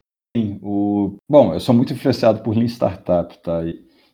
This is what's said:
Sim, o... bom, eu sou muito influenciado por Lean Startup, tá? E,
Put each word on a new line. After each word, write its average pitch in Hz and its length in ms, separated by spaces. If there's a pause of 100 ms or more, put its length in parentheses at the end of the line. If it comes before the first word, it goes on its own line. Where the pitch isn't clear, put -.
(360)
Sim, 101 260
o... 101 540 (120)
bom, 92 240
eu 85 60
sou 120 160
muito 120 180
influenciado 120 500
por 110 140
Lean 117 120
Startup, 87 720
tá? 85 260
E, 85 200 (300)